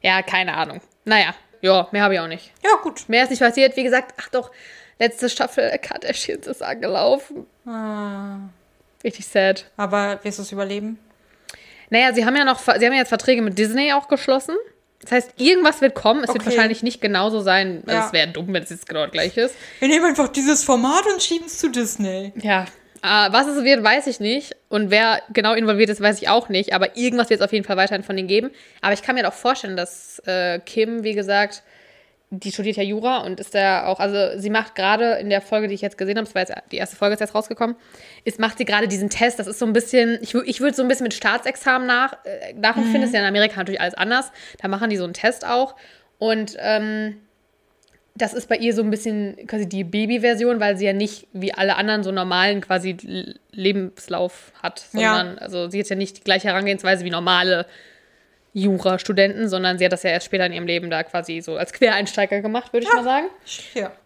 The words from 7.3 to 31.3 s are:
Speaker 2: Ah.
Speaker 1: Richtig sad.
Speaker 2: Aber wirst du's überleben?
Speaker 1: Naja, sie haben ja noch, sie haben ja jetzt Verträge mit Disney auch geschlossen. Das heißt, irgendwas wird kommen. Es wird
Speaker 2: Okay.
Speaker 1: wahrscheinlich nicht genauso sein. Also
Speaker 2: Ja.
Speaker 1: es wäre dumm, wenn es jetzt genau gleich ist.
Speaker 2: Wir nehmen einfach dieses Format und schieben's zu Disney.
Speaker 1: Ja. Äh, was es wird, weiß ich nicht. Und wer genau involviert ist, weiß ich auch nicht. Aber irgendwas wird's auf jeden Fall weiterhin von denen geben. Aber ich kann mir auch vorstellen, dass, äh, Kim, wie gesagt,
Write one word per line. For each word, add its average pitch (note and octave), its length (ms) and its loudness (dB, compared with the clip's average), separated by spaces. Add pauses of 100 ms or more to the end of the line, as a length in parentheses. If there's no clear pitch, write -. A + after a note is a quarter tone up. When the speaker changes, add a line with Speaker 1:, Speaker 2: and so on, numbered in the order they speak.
Speaker 2:
Ah. G#3 720 -8 (680)
Speaker 1:
Richtig G3+ 240 -6
sad. F#3+ 380 2 (120)
Speaker 2:
Aber G3+ 460 -2
wirst G3+ 160 -8
du's G3 140 -12
überleben? G3+ 440 -6 (920)
Speaker 1:
Naja, A#3+ 240 4
sie A3+ 120 2
haben B3+ 100 2
ja C#4+ 100 4
noch, C4 140 2
sie - 120 2
haben A#3+ 220 4
ja B3+ 60 4
jetzt B3 100 2
Verträge A#3 320 2
mit G3 180 -2
Disney B3 340 2
auch C#4 140 0
geschlossen. C4+ 480 0 (460)
Das - 100 -8
heißt, B3 240 2
irgendwas D#4 460 4
wird C4+ 140 4
kommen. B3 280 2
Es A#3+ 60 -4
wird A3+ 100 0
Speaker 2:
Okay. A3+ 160 -2
Speaker 1:
wahrscheinlich A3 260 2
nicht A#3+ 200 -4
genauso G#3 400 0
sein. F#3+ 440 2
Also - 140 0
Speaker 2:
Ja. A3 80 0
Speaker 1:
es G#3 60 -8
wäre D#3 160 4
dumm, F3 240 -6
wenn E3+ 100 -2
es - 60 -14
jetzt - 180 -14
genau D3+ 220 -2
gleich E3 260 -2
ist. B3 180 0 (260)
Speaker 2:
Wir C4+ 100 2
nehmen E4 160 6
einfach D4 240 2
dieses C#4 340 2
Format C#4 500 4
und F4+ 80 -2
schieben's E4+ 360 -4
zu D#4+ 120 0
Disney. G3+ 680 -4
Speaker 1:
Ja. G3+ 260 0 (400)
Äh, G3+ 300 2
was C4+ 140 6
es C#4+ 180 -2
wird, C4 180 6
weiß B3+ 240 4
ich A#3 140 -4
nicht. B3 340 -4 (140)
Und G#3 220 0
wer A3 300 4 (120)
genau A3 220 2
involviert G#3+ 340 2
ist, G#3 100 -4
weiß G#3 220 2
ich - 80 -2
auch A#3 180 4
nicht. G3 260 0
Aber F#3 220 0
irgendwas A#3+ 340 0
wird's G#3 140 4
auf G3 80 0
jeden G#3 140 -2
Fall G3 100 -2
weiterhin G3 300 0
von F#3+ 100 -6
denen F#3 140 -6
geben. A3+ 200 2 (320)
Aber G3+ 120 2
ich G3+ 100 -2
kann C4 120 0
mir A#3+ 120 0
auch - 60 -2
vorstellen, A#3 420 -2
dass, - 440 -10
äh, F3+ 400 -2
Kim, A3+ 440 -2
wie G#3+ 100 -4
gesagt, G3+ 500 0 (720)